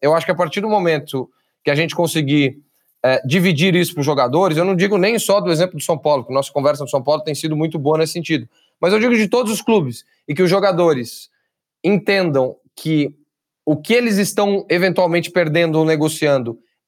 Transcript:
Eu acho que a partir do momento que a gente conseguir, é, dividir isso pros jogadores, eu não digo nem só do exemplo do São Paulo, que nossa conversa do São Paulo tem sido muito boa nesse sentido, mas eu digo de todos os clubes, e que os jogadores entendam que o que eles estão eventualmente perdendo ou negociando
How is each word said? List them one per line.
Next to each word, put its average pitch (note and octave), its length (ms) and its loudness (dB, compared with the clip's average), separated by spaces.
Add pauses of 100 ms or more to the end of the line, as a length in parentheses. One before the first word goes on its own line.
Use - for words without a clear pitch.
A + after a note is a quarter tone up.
Eu D3 120 2
acho E3 120 0
que F#3 60 0
a F3 40 -4
partir F3 240 -2
do G#3+ 100 -4
momento D#3 600 -2 (340)
que D3+ 80 0
a C#3+ 40 0
gente D#3+ 200 -2
conseguir, D3 640 0 (420)
é, C3 220 2
dividir E3+ 500 2
isso F3 180 0
pros C#3+ 120 -4
jogadores, D3+ 520 2
eu F3 80 0
não G3 100 0
digo G3 220 0
nem G#3 200 0
só G3+ 220 0
do F3+ 120 -2
exemplo E3 260 -2
do C#3+ 60 -10
São E3 140 -2
Paulo, C#3 280 0
que B2+ 80 -8
nossa C#3 180 -2
conversa C#3+ 320 0
do C3 60 -10
São C#3 120 -2
Paulo D3+ 220 0
tem D#3 100 -6
sido D#3 220 -4
muito D#3 240 -4
boa D3 180 2
nesse D#3+ 160 -2
sentido, D#3 360 -4 (320)
mas F3 100 2
eu G#3+ 80 2
digo A#3+ 160 2
de G#3+ 140 2
todos A#3+ 220 0
os G#3+ 100 -6
clubes, D#3+ 420 0 (240)
e D3 80 -6
que F3+ 80 2
os F3 60 4
jogadores E3+ 800 0 (540)
entendam F3 720 0 (200)
que D#3 400 -2 (480)
o D3+ 140 0
que D3+ 160 -2
eles A#3 240 2
estão G3+ 520 0
eventualmente F3 600 0
perdendo D#3+ 480 0
ou D#3+ 80 2
negociando D3 720 0 (300)